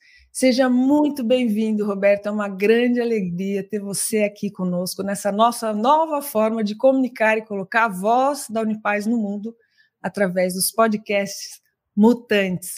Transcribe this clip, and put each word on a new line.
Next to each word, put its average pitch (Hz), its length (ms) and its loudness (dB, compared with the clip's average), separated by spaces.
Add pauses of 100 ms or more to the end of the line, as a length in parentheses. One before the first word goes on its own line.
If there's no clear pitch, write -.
(320)
Seja 254 360 2
muito 262 540 2
bem-vindo, 220 640 0
Roberto. 202 400 0
É 208 60 -2
uma 208 160 -4
grande 226 520 2
alegria 196 640 -2
ter 208 160 -8
você 202 460 -2
aqui 202 260 -4
conosco 180 540 -4
nessa 196 260 -4
nossa 226 420 2
nova 285 480 2
forma 220 440 -2
de 208 100 -4
comunicar 247 640 2
e 220 80 -8
colocar 202 380 0
a 233 40 2
voz 240 600 0
da 220 120 -2
Unipaz 208 440 -2
no 240 100 0
mundo 208 380 -6 (480)
através 185 520 0
dos 185 180 -4
podcasts 208 880 -2 (340)
Mutantes. 208 840 2